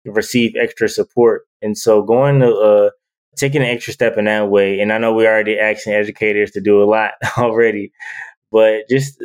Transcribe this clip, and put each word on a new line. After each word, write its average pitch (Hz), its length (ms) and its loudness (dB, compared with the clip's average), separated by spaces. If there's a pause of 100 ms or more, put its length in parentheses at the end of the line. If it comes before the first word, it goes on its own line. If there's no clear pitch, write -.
receive 110 560 -2
extra 113 280 -4
support. 110 540 0 (200)
And 107 160 -6
so 107 240 2
going 131 380 2
to, 120 120 4
uh, 104 380 4 (460)
taking 139 260 -2
an 123 60 -2
extra 117 240 -6
step 117 260 -2
in 104 60 0
that 107 260 0
way, 98 300 2
and 104 120 0
I 110 60 -2
know 113 160 0
we're 110 160 2
already 107 300 0
asking 107 320 -2
educators 104 600 -2
to 101 80 -10
do 101 220 4
a 104 40 4
lot 107 260 0 (100)
<laughs> - 160 -8
already, 113 540 -2 (580)
but 110 400 2
just 139 340 -2